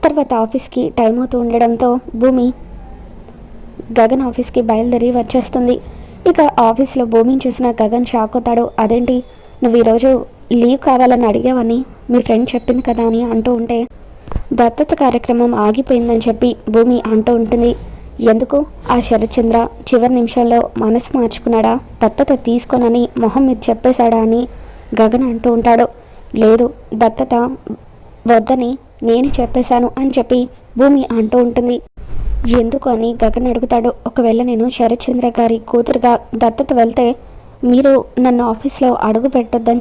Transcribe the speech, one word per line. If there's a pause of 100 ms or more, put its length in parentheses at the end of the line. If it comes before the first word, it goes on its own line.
తర్వాత
ఆఫీస్కి
టైమ్
అవుతూ
ఉండడంతో (160)
భూమి (1500)
గగన్
ఆఫీస్కి
బయలుదేరి
వచ్చేస్తుంది. (500)
ఇక (180)
ఆఫీస్లో
భూమిని
చూసిన
గగన్
షాక్
అవుతాడు. (100)
"అదేంటి, (400)
నువ్వు
ఈరోజు (260)
లీవ్
కావాలని
అడిగావని (240)
మీ
ఫ్రెండ్
చెప్పింది
కదా"
అని
అంటూ
ఉంటే, (680)
"దత్తత
కార్యక్రమం
ఆగిపోయిందని"
చెప్పి (140)
భూమి
అంటూ
ఉంటుంది. (460)
"ఎందుకు, (260)
ఆ
శరత్చంద్ర (140)
చివరి
నిమిషంలో
మనసు
మార్చుకున్నాడా, (240)
దత్తత
తీసుకోనని
మొహం
మీద (120)
చెప్పేశాడా?"
అని (540)
గగన్
అంటూ
ఉంటాడు. (480)
"లేదు, (200)
దత్తత (920)
వద్దని (260)
నేను (140)
చెప్పేశాను"
అని
చెప్పి (280)
భూమి
అంటూ
ఉంటుంది. (760)
"ఎందుకు?"
అని (100)
గగన్
అడుగుతాడు. (140)
ఒకవేళ
నేను
శరత్చంద్ర
గారి
కూతురుగా (160)
దత్తత
వెళ్తే (480)
మీరు (140)
నన్ను
ఆఫీస్లో
అడుగు
పెట్టొద్దని